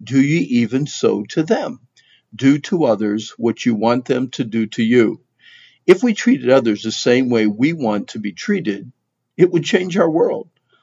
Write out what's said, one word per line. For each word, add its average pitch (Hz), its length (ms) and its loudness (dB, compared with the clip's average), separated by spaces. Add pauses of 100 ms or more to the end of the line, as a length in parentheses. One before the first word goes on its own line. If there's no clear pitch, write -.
do 127 160 0
ye 147 200 2 (200)
even 127 260 -2
so 104 440 -2
to 165 120 -2
them." 175 380 -4 (540)
Do 139 260 2
to 165 240 -2
others 107 520 -2
what 113 300 -2
you 117 80 2
want 117 320 0
them 127 240 -2
to - 140 -6
do 110 240 -2
to 120 140 -4
you. 113 380 2 (680)
If 190 160 6
we 240 120 2
treated 139 340 0
others 117 340 2
the 110 80 -6
same 127 380 2
way 113 180 2
we 120 280 0
want 107 340 -4
to - 100 -12
be 104 140 -8
treated, 127 580 -4 (460)
it 175 160 4
would 170 120 0
change 185 340 0
our 170 100 4
world. - 400 -2 (340)